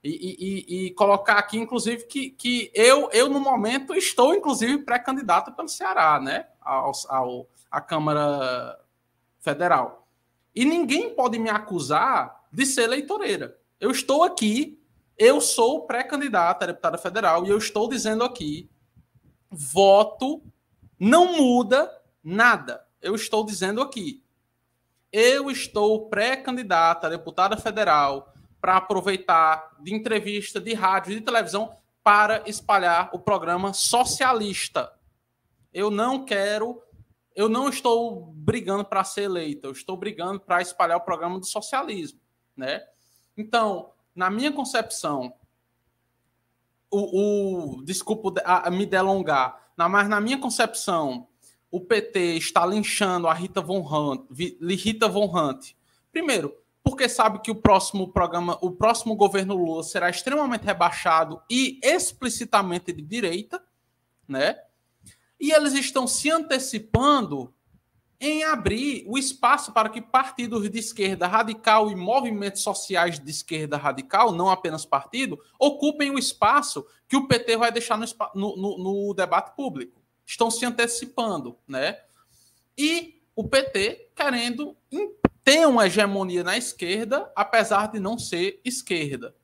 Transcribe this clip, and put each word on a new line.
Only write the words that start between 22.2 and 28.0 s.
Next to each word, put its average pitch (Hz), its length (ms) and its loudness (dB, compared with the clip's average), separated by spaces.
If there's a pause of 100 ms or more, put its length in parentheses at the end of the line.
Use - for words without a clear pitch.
nada. 170 640 2 (160)
Eu 185 140 -2
estou 214 300 -2
dizendo 202 360 -2
aqui: 220 420 -6 (880)
eu 269 400 4
estou 214 580 0
pré-candidato 208 1000 0
a 156 40 0
deputada 185 460 0
federal 151 760 0 (280)